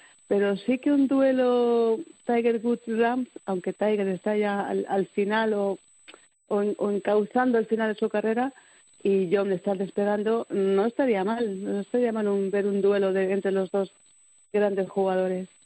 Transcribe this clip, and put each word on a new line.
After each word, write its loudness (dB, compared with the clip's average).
pero 2
sí -2
que 0
un 4
duelo 2
Tiger 0
Woods-Rahm, 0
aunque -4
Tiger 0
está -2
ya -2
al, -4
al 0
final 0
o, -2
o 0
en-, -2
o -2
encauzando 2
el 0
final 0
de -6
su -2
carrera, -2
y 2
Jon 2
está -2
despegando, -2
no 2
estaría 0
mal, -4
no -4
estaría 0
mal -2
un, 0
ver 0
un 0
duelo 2
de, 0
entre -2
los -2
dos -2
grandes 0
jugadores. -2